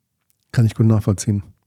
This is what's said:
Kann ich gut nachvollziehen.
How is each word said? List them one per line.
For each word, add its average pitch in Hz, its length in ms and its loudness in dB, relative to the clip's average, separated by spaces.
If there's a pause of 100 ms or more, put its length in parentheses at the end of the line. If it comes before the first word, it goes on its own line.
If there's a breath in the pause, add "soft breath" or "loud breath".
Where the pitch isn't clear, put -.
(540)
Kann 117 120 2
ich 101 80 0
gut 113 120 0
nachvollziehen. 104 580 0 (240)